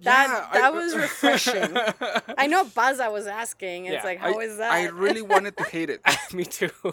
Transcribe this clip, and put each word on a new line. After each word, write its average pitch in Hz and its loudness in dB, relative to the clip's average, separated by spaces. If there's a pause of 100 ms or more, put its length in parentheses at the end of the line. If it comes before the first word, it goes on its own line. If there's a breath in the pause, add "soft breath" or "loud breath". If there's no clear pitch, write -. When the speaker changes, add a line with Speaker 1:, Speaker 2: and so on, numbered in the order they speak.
Speaker 1:
That, 254 6
Speaker 2:
Yeah, 220 -2
I 202 4
Speaker 1:
that 277 6
was 339 -2
refreshing. 247 0
Speaker 2:
<laughs> 226 -2
Speaker 1:
I 269 2
know 359 4
Baza 247 0
was 208 -4
asking. 190 -8
It's 190 -4
Speaker 3:
Yeah. 107 -6
Speaker 1:
like, 180 -6
Speaker 2:
I, 185 0
Speaker 1:
"How 214 -2
is 220 -8
that?" 220 0
Speaker 2:
I 175 2
really 196 -2
wanted 208 0
to - -4
hate 165 -4
it. - -6 (160)
Speaker 3:
<laughs> - -12
Me 180 -4
too. 175 -4 (220)